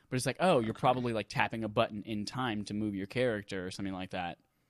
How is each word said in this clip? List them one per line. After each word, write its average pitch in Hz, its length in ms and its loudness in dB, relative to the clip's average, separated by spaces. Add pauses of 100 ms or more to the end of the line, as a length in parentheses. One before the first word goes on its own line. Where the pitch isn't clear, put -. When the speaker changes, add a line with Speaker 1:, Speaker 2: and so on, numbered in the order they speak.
Speaker 1:
But 127 60 -2
it's 123 100 -2
like, 131 140 -2
"Oh, 170 220 6
you're 110 100 0
Speaker 2:
Okay. - 80 -8
Speaker 1:
probably, 127 340 4
like, 104 160 -2
tapping 110 340 0
a 110 60 -2
button 107 340 0
in 104 220 -2
time 117 400 -2
to - 80 -6
move 104 220 0
your 95 120 -2
character 101 600 0
or 92 40 -6
something 98 220 -4
like 92 180 -6
that." 90 280 -4 (300)